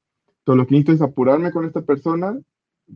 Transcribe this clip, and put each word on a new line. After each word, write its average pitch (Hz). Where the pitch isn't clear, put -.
lo 127
que 135
necesito 147
es 156
apurarme 139
con 165
esta 160
persona, 170